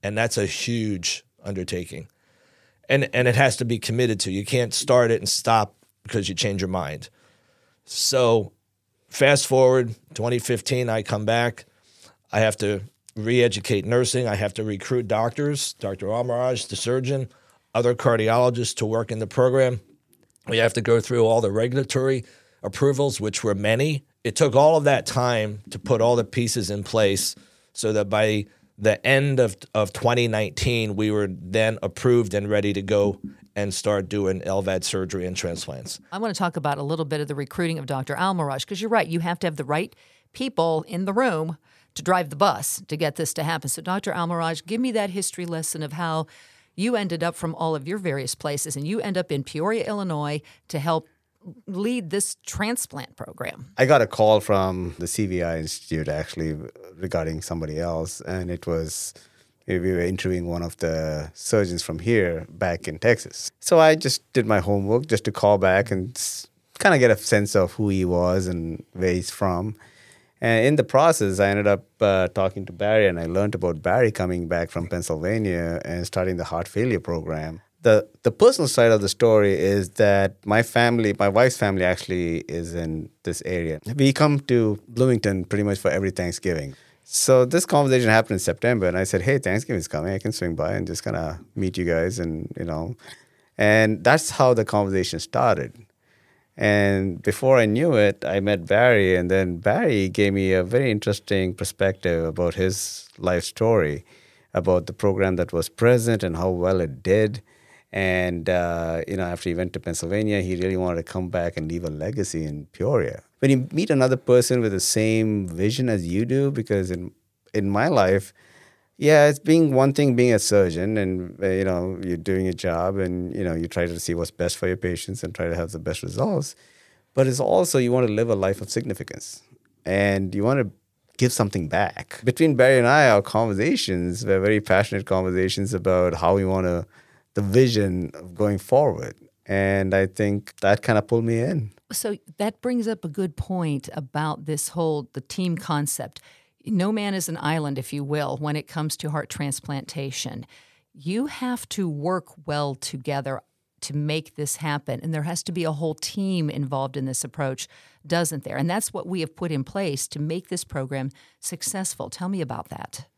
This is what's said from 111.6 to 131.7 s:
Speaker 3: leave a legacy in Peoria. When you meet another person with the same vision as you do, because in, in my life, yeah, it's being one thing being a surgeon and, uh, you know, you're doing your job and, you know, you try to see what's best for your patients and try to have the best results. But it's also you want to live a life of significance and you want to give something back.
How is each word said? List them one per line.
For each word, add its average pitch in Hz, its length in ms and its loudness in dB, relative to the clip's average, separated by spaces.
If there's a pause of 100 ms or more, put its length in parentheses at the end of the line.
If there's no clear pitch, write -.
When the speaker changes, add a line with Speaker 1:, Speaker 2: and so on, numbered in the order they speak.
Speaker 3:
leave 87 140 -6
a 80 60 -4
legacy 82 540 -6
in 73 280 -8
Peoria. 104 500 -2 (160)
When 135 120 4
you 135 200 2
meet 165 200 -2
another 131 260 4
person 123 440 4
with 110 120 0
the 95 80 -2
same 110 680 2
vision 110 400 0
as 98 180 0
you 98 200 0
do, 139 240 0
because 107 400 -2
in, 90 220 -8 (420)
in 98 160 0
my 107 180 2
life, 98 460 2 (640)
yeah, 147 300 8
it's 147 100 2
being 160 340 4
one 135 200 6
thing 139 240 4
being 123 180 6
a 104 40 6
surgeon 98 600 2
and, 92 440 -4
uh, 98 60 0
you 95 160 0
know, 90 380 -2
you're 90 140 -2
doing 95 280 0
your 92 100 0
job 90 420 -2
and, 90 380 -4
you 98 100 -4
know, 85 100 -2
you 82 140 -4
try 87 180 -2
to 85 140 -6
see 87 140 -4
what's 82 160 -4
best - 280 -2
for - 80 -4
your 90 100 -2
patients 90 460 -6
and 82 120 -8
try 85 140 -4
to 85 60 -2
have 85 160 -4
the 80 80 -10
best - 240 -6
results. 147 540 -4 (580)
But 131 120 4
it's 131 140 -2
also 175 380 2
you 123 140 2
want 127 160 4
to 107 40 0
live 113 160 0
a 113 60 2
life 98 260 0
of 101 80 -10
significance - 720 -8 (440)
and 98 480 2
you 101 80 0
want 131 180 2
to 104 100 -2 (480)
give 123 140 4
something 95 360 0
back. - 560 -4